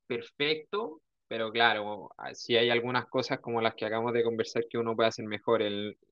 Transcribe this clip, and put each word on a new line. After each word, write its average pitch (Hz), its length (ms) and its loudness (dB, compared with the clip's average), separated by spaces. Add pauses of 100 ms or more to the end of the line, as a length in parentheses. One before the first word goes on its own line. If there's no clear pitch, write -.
perfecto, 151 920 -4 (280)
pero 113 220 -2
claro, 107 680 2
ah, - 160 -10
sí - 220 0
hay 120 140 6
algunas 120 360 2
cosas 131 340 -2
como 117 200 -2
las 113 140 2
que 110 120 -4
acabamos 113 260 -2
de 120 100 4
conversar 117 460 -2
que 120 100 -4
uno 113 160 -2
puede 113 140 4
hacer 110 180 -4
mejor, 107 360 0
el, 104 340 -4 (160)